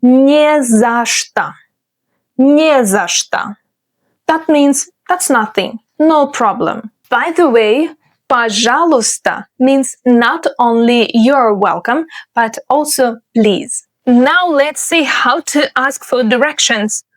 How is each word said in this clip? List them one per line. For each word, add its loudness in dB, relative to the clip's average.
Не 4
за 0
что. -6
Не 4
за 0
что. -6
That -2
means 2
that's -2
nothing, -2
no 2
problem. -4
By -2
the 2
way, 2
пожалуйста -2
means 0
not 2
only 2
you're 2
welcome, -2
but -2
also -2
please. -2
Now 2
let's -2
see -2
how -2
to -2
ask -4
for -2
directions. -2